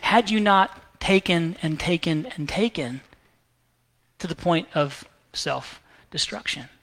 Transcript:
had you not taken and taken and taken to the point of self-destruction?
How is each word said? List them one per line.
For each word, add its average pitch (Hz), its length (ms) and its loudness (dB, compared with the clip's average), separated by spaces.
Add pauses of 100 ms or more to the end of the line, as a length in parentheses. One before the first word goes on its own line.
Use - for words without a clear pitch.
had 214 300 4
you 214 100 2
not 196 600 2
taken 175 600 2
and 156 160 -2
taken 165 460 0 (100)
and 147 140 -6
taken 143 540 -2 (1160)
to - 80 -6
the 165 80 -8
point 170 400 0
of 143 300 -2 (300)
self-destruction? - 1400 -8 (120)